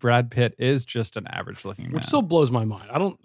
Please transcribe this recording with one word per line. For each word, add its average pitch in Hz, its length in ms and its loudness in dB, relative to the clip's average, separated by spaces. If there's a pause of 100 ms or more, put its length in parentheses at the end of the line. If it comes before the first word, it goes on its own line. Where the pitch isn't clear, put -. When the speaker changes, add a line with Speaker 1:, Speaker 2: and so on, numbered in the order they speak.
Speaker 1:
Brad 120 300 2
Pitt 120 280 0
is 127 280 0
just - 300 -6
an 107 100 -8
average-looking - 600 -10
man." 85 80 -8
Speaker 2:
Which - 100 -4
still 285 180 2
blows 160 280 4
my 120 140 2
mind. 107 260 -6
I 131 80 -2
don't 190 260 0